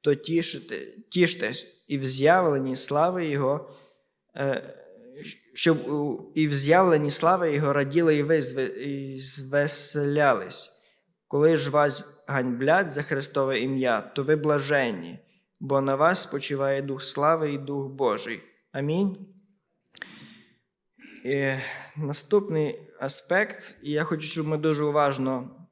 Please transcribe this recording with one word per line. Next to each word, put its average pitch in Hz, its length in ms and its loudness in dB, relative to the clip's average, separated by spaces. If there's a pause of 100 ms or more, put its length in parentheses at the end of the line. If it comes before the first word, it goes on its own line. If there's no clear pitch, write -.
то 147 140 2
тішите, 160 720 -4 (240)
тіштесь 175 760 -2
і 139 100 -4
в 135 80 -4
з'явленні 135 680 2
слави 170 500 0
Його, 143 500 -2 (600)
е, - 380 -4 (800)
щоб - 340 0
у, 147 460 -4
і 156 120 2
в 147 80 0
з'явленні 151 560 4
слави 170 420 2
Його 143 200 2
раділи 147 440 4
і 147 60 2
ви 151 200 2
зве-, 127 360 -4
і 139 400 -8
звеселялись. 139 1600 0 (460)
Коли 156 280 4
ж 139 140 -2
вас 147 580 0
ганьблять 139 640 0
за 143 100 -4
Христове 135 580 -2
ім'я, 127 400 0
то - 220 -6
ви 151 140 2
блаженні, 135 800 0 (420)
бо 139 200 0
на 135 140 0
вас 165 280 4
спочиває 139 600 -2
Дух 139 200 -6
слави 151 500 0
і 143 60 -6
Дух 139 280 -6
Божий». 120 540 -2 (320)
Амінь. 165 440 -2 (2000)
І 135 280 -2 (440)
наступний 156 840 -2 (220)
аспект, 185 840 -2
і 147 80 -8
я 151 140 0
хочу, 165 240 -4
щоб 160 180 -4
ми 156 100 -2
дуже 151 280 0
уважно 135 680 0 (220)